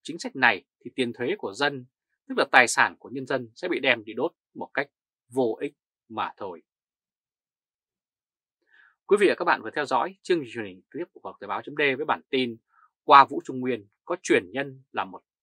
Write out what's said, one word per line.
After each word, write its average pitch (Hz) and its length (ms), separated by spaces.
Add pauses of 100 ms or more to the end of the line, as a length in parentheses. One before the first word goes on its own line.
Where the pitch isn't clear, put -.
chính 160 180
sách 247 160
này 117 280 (160)
thì - 160
tiền 120 180
thuế 131 240
của 98 160
dân, 135 320 (420)
tức 262 100
là 151 140
tài 123 160
sản 107 320
của - 100
nhân 131 180
dân, 127 280
sẽ 180 120
bị 151 120
đem 120 240
đi 107 100
đốt 135 180 (220)
một - 200
cách 143 160 (400)
vô 120 320
ích 147 120 (360)
mà 107 280
thôi. 90 240 (2500)
Quý 202 140
vị 196 100
và 120 80
các 180 80
bạn 160 160
vừa 110 140
theo 147 100
dõi 143 360
chương 175 180
trình 120 140
truyền 113 120
hình 92 160
trực - 180
tiếp 107 140
của 95 260
Thời 101 80
báo 101 140
chấm 143 140
D 151 60 (160)
với 113 80
bản 113 240
tin 123 280 (460)
Qua 139 220
Vũ - 200
Trung 131 140
Nguyên 120 280 (180)
có 175 160
truyền 113 300
nhân 135 400
là 98 140
một 95 180 (200)